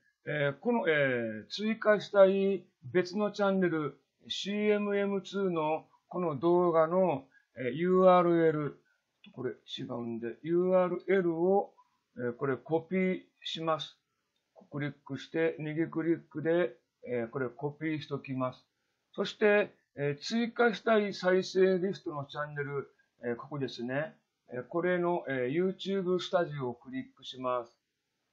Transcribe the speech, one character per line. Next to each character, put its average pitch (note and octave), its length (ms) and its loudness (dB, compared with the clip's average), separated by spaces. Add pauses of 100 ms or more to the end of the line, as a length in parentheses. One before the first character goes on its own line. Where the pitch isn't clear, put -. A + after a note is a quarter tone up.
(280)
え C#3+ 240 0
ー、 C#3 80 -10
こ A#3 120 -2
の、 A#3 160 0
え E3 40 4
ー、 A#2+ 580 0
追 G#3+ 300 -4
加 G#3 200 4
し - 120 -10
た G3 160 8
い G3 360 2 (300)
別 F3+ 240 0
の G#3 140 0
チ G#3 100 -6
ャ G3+ 100 2
ン F#3+ 80 2
ネ F3+ 80 4
ル、 D3+ 320 -2 (280)
シ - 240 -6
ー G#3 220 2
エ G#3 60 2
ム G#3 160 -2
エ G3+ 100 0
ム G3 180 -2
ツ F#3+ 160 -8
ー F#3+ 100 0
の D#3 360 -2 (220)
こ F3+ 120 -8
の D#3+ 180 -2
動 F3 340 4
画 D#3+ 160 4
の、 E3+ 380 2 (320)
え B2+ 120 -4
ー、 - 20 -2
ユ F3+ 300 2
ー F#3 80 10
ア F3+ 100 8
ー F3 40 6
ル E3+ 220 4
エ D#3+ 60 6
ル、 D3+ 280 -4 (540)
こ B2 100 -10
れ B2 80 -4
違 - 320 -14
う B2 180 -8
ん A#2 180 -8
で、 A#2 240 -8
ユ F3 280 2
ー F#3 60 6
ア F#3 80 4
ー F3+ 40 -2
ル F3 180 -6
エ F#3+ 140 4
ル E3+ 140 0
を、 F#3 380 2 (440)
え B2 120 -4
ー、 A#2+ 60 -6
こ C#3+ 100 -6
れ C3+ 120 0
コ D#3+ 240 -2
ピ - 140 -6
ー F#3 240 0 (240)
し - 200 -10
ま D#3+ 160 0
す。 - 180 -14 (760)
ク D3 80 -8
リ C#3+ 100 -4
ッ C#3 40 -10 (120)
ク C3+ 120 -8
し - 120 -16
て、 E3 300 0
右 D#3 280 -4
ク D#3+ 160 -6
リ E3 120 0
ッ D3 40 -4 (100)
ク D3+ 140 -8
で、 E3+ 320 0 (320)
え A#2+ 180 -4
ー、 A2+ 40 -8
こ C3+ 100 -6
れ B2 100 -2
コ C#3+ 220 -8
ピ D#3 160 -10
ー D#3 120 -4
し D3 80 -12
と C#3 120 -6
き C3+ 140 -10
ま B2+ 200 -4
す。 - 100 -20 (500)
そ G3 120 -4
し - 80 -8
て、 G#3 400 2 (240)
え C#3+ 220 -2
ー、 - 40 -16
追 A#3 300 -2
加 A#3+ 220 2
し - 80 -12
た A3+ 160 4
い G3+ 140 -2
再 F#3 300 2
生 F#3 360 4
リ F#3 160 -2
ス - 80 -16
ト E3+ 80 -8
の C#3+ 140 -6
チ D#3 120 -16
ャ D3 80 -4
ン D3+ 80 -10
ネ D3 100 -4
ル、 C#3 240 -6 (360)
え A#2+ 100 -2
ー、 - 20 -6
こ - 140 -12
こ D3 100 -8
で C3+ 100 -2
す A#2+ 140 -10
ね。 C3+ 320 -4 (380)
え B2+ 60 -8
ー、 B2 80 -6
こ E3+ 160 -2
れ F3+ 160 2
の、 F3 280 0
え C3 240 -2
ー、 F#3 240 0
YouTube F#3 440 -2
ス F3 100 -10
タ F3+ 160 2
ジ D3 140 -8
オ B2+ 100 -4
を A#2+ 60 -6
ク B2+ 160 -20
リ C3 100 -8
ッ - 40 -10 (120)
ク C3+ 80 -20
し B2+ 140 -14
ま B2 260 -2
す。 - 60 -20 (600)